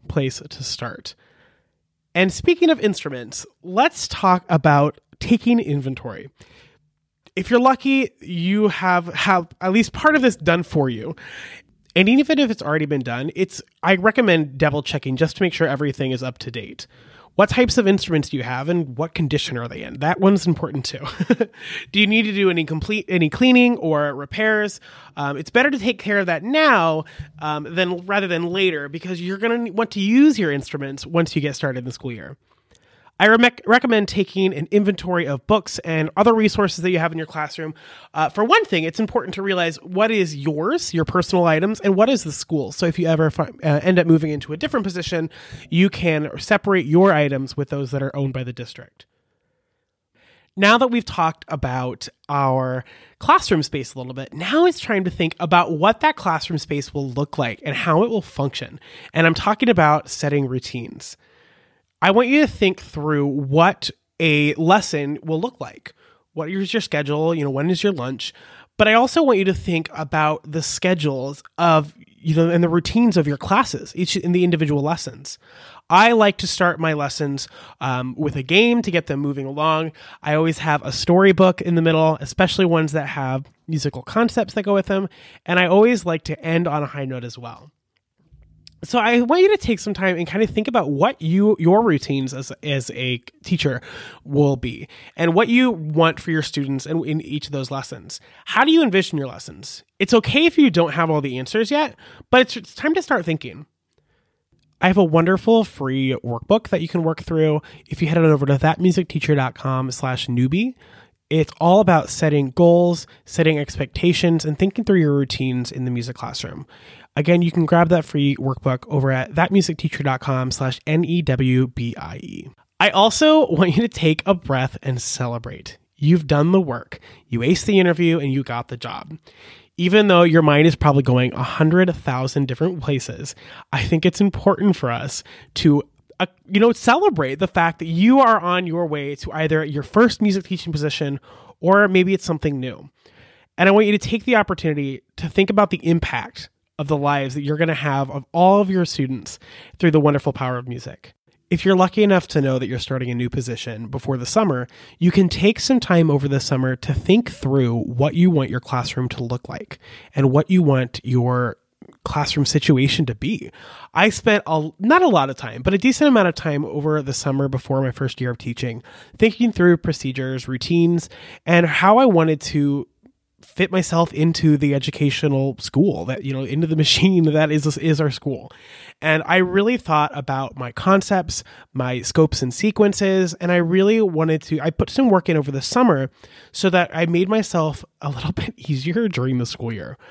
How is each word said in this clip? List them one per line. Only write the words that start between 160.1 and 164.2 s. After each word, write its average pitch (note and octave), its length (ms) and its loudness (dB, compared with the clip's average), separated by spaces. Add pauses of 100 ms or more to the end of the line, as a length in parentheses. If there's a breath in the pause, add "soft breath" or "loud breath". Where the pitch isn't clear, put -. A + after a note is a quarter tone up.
and C#3 180 2
what D3+ 180 2
you F#3 120 4
want C3 420 0
your B2 520 0 (480)
classroom C#3+ 420 -2
situation C#3 600 2
to A#2 80 -4
be. - 360 -8 (440 loud breath)
I G3+ 160 4
spent G#3 360 0